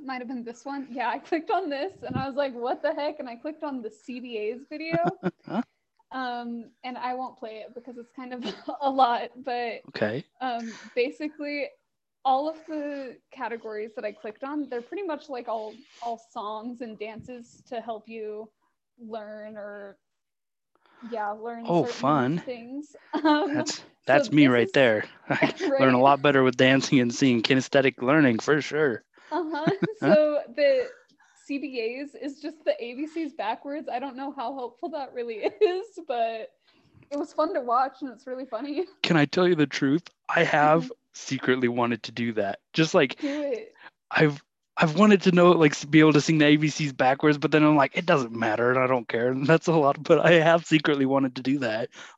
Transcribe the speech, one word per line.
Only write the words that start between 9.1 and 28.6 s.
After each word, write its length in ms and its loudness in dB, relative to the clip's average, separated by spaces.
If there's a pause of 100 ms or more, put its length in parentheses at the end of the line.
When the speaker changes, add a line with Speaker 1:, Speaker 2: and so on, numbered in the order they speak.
Speaker 1:
but 440 -6
Speaker 2:
Okay. 360 -4 (160)
Speaker 1:
um, 380 -8 (160)
basically 720 -4 (580)
all 240 0
of 80 -8 (100)
the 500 -8 (140)
categories 640 -10
that 80 -10
I 80 -6
clicked 320 -14
on, 240 -6
they're 140 -8
pretty 220 -10
much, 240 -8
like, 200 -10
all, 300 -8 (240)
all 160 -8
songs 600 -10
and 180 -12
dances 720 -14
to 120 -8
help 280 -12
you 420 -12 (480)
learn 580 -14
or, 420 -16 (1040)
yeah, 300 -8
learn 380 -10
Speaker 2:
Oh, 160 2
Speaker 1:
certain 280 -2
Speaker 2:
fun. 320 0
Speaker 1:
things. 560 -12
<laughs> 240 -6
Um, 280 2
Speaker 2:
That's, 320 -4 (220)
Speaker 1:
so 0 -
Speaker 2:
that's 260 4
me 140 8
Speaker 1:
this 20 8
Speaker 2:
right 220 4
Speaker 1:
is 20 -18
Speaker 2:
there. 320 4 (120)
<laughs> 120 -20
I 320 0
Speaker 1:
<laughs> 60 -2
Right? 120 0
Speaker 2:
learn 160 6
a 60 4
lot 220 6
better 200 6
with 140 4
dancing 440 4
and 140 0
seeing. 280 4
Kinesthetic 600 2
learning 380 4
for 200 2